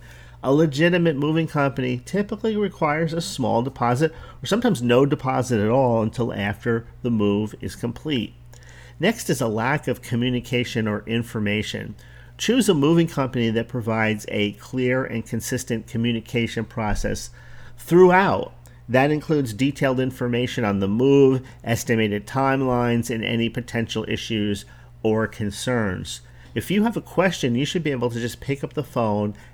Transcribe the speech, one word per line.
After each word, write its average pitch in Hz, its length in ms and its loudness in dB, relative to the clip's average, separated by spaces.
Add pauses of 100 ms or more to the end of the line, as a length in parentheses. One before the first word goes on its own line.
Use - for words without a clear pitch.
(420)
A 131 100 2
legitimate 165 640 4
moving 156 300 0
company 131 580 0
typically 208 520 -2
requires 165 560 0
a 165 80 -4
small 117 420 0
deposit 139 520 0 (280)
or 123 40 -8
sometimes 208 360 2
no 123 220 6
deposit 131 540 0
at 104 120 2
all 120 320 4
until 113 300 -2
after 107 540 -2 (160)
the 123 80 -2
move 104 500 2
is 101 160 -10
complete. 120 580 -4 (640)
Next 208 300 0
is 139 120 2
a 120 80 0
lack 120 400 -2
of - 140 -2
communication 123 840 -2
or 104 180 -2
information. 107 920 -4 (420)
Choose 226 300 2
a 180 60 4
moving 165 340 4
company 127 420 -2
that 113 180 -2
provides 110 600 -2
a 104 240 0
clear 127 520 -2
and 113 220 -6
consistent 117 600 -4
communication 117 800 -2
process 104 680 -4 (480)
throughout. 180 720 6 (340)
That 131 240 4
includes 147 440 0
detailed 131 440 0
information 123 640 -2
on 101 160 2
the 98 100 0
move, 135 520 4 (240)
estimated 110 600 -2
timelines, 127 840 0
and 113 160 -4
any 117 240 0
potential 113 580 -6
issues 107 600 -4 (360)
or 110 240 2
concerns. 104 920 -4 (340)
If 120 160 -4
you 208 140 2
have 226 120 0
a 156 40 -6
question, 170 560 0
you 139 80 0
should 170 180 -2
be 151 80 -2
able 123 200 -2
to 117 100 -6
just 117 200 -6
pick 139 220 -4
up 139 120 -8
the 147 100 -4
phone, 104 500 0 (200)